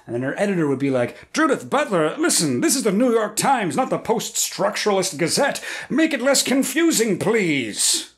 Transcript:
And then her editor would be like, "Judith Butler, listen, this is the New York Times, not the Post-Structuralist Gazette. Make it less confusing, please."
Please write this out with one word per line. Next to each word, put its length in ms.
And 80
then 80
her 160
editor 300
would 100
be 120
like, 260
"Judith 360
Butler, 500
listen, 420
this 160
is 80
the 80
New 200
York 220
Times, 400
not 160
the 80
Post-Structuralist 1200
Gazette. 420
Make 240
it 80
less 220
confusing, 720
please." 1000